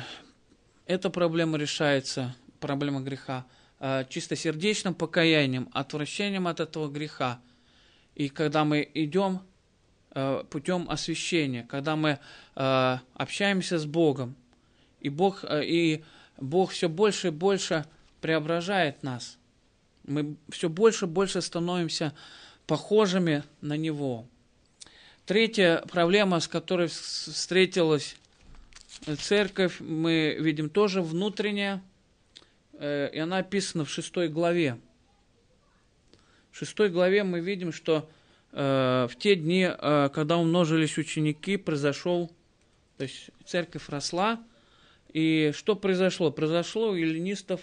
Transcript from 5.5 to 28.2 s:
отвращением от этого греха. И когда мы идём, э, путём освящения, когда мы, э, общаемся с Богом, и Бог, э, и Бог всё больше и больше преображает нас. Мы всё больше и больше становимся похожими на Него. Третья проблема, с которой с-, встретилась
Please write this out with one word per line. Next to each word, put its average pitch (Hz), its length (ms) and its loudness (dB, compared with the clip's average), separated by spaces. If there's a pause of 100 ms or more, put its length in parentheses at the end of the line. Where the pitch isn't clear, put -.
отвращением 180 760 -4
от 165 120 -4
этого 156 300 -4
греха. 143 500 -6 (720)
И 143 140 -2
когда 151 360 0
мы 151 280 2
идём, 185 500 -2 (720)
э, 135 360 -2
путём 175 400 -2
освящения, 147 760 -2
когда 143 300 -4
мы, 151 220 2 (380)
э, 131 420 2 (160)
общаемся 185 640 -2
с 151 80 -4
Богом, 143 500 0 (640)
и 143 80 -4
Бог, 185 360 0
э, - 200 0
и 160 400 2 (320)
Бог 165 360 0
всё 175 180 -2
больше 190 380 0
и - 20 2
больше 175 560 0 (340)
преображает 160 840 0
нас. 123 360 -8 (640)
Мы 147 300 -2 (160)
всё - 180 -4
больше 208 360 4
и 185 40 -2
больше 185 320 0
становимся 170 720 -2 (540)
похожими 180 800 2 (160)
на 147 160 -4
Него. 143 500 -4 (1000)
Третья 202 640 4
проблема, 180 520 4
с - 80 -4
которой 175 400 0
с-, - 440 -8
встретилась 175 840 2 (1040)